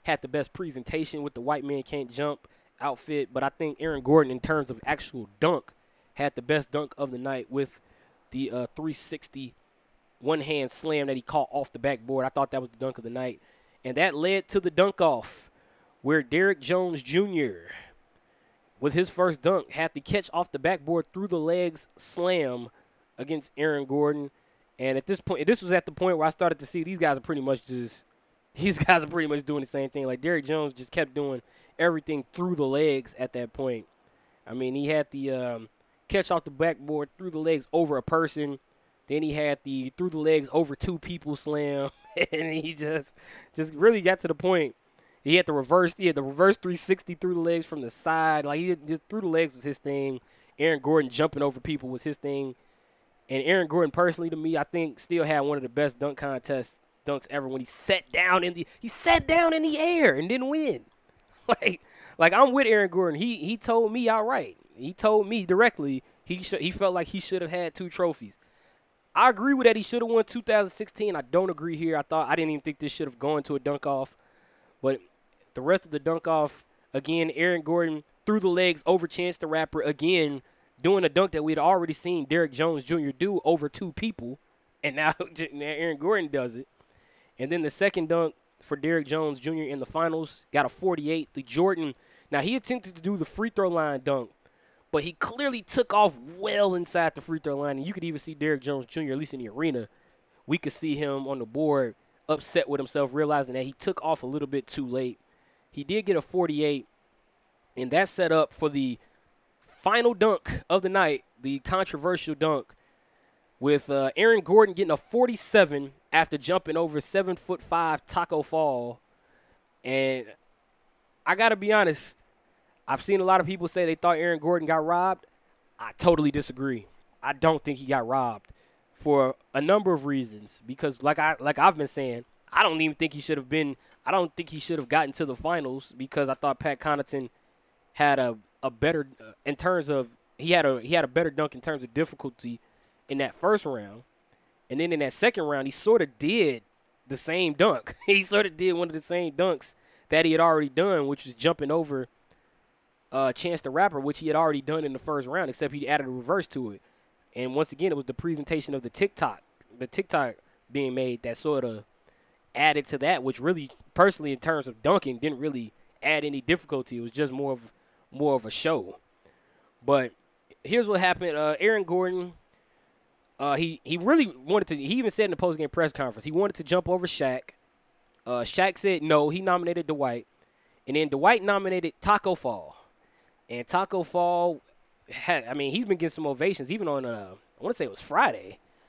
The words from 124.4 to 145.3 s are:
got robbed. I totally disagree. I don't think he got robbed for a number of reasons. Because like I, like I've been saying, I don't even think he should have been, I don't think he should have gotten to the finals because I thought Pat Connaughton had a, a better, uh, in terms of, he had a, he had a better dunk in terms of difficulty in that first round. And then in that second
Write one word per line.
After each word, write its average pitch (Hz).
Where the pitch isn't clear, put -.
got 160
robbed. 175
I 113
totally 156
disagree. 135
I 139
don't 156
think 139
he 135
got 127
robbed 123
for 139
a 135
number 190
of 143
reasons. 113
Because 131
like 147
I, 156
like 143
I've 165
been 147
saying, 123
I 196
don't 160
even 156
think 156
he 147
should 151
have 127
been, 147
I -
don't 180
think 165
he 156
should 160
have 131
gotten 147
to 160
the 131
finals 139
because 135
I 131
thought 139
Pat 143
Connaughton 143
had 143
a, 120
a 131
better, 143
uh, 110
in 143
terms 165
of, 131
he 165
had 170
a, 131
he 131
had 165
a 131
better 156
dunk 147
in 123
terms 147
of 117
difficulty 131
in 139
that 139
first 202
round. 113
And 131
then 170
in 156
that 139
second 208